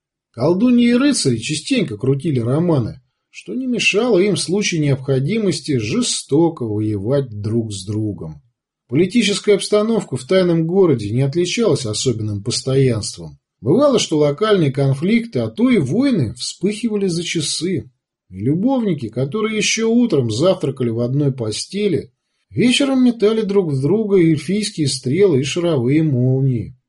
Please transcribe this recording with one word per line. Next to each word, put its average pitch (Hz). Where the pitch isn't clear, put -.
Колдуньи 233
и 240
рыцари 247
частенько 151
крутили 135
романы – 131
что -
не 262
мешало 226
им 196
в -
случае 180
необходимости 143
жестоко 156
воевать 107
друг 107
с 95
другом. 101
Политическая 196
обстановка 208
в -
тайном 175
городе 160
не 123
отличалась 170
особенным 107
постоянством. 127
Бывало, 240
что -
локальные 151
конфликты, 139
а 113
то 233
и 233
войны, 175
вспыхивали 208
за 175
часы. 165
И 92
любовники, 175
которые 214
ещё 226
утром 170
завтракали 135
в 113
одной 135
постели, 131
вечером 254
метали 226
друг 196
в 135
друга 196
эльфийские 165
стрелы 151
и 147
шаровые 151
молнии. 131